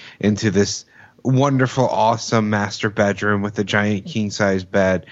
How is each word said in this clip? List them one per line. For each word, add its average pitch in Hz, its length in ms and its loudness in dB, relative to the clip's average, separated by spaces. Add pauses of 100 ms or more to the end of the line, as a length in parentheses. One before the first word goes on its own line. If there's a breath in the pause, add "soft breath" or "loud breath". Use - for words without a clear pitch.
(200 loud breath)
into 104 320 2
this 101 340 0 (380 soft breath)
wonderful, 131 640 2
awesome 110 640 0
master 104 400 -2
bedroom 101 500 0
with 101 160 -6
a 104 60 0
giant 104 420 -2
king-size 98 600 -2
bed 95 460 0